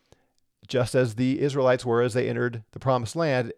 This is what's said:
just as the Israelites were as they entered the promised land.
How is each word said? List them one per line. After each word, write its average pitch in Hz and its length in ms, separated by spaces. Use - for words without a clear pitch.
just 120 300
as 120 180
the 127 240
Israelites 131 460
were 117 180
as 120 120
they 120 140
entered 117 440
the - 80
promised 127 340
land. 131 440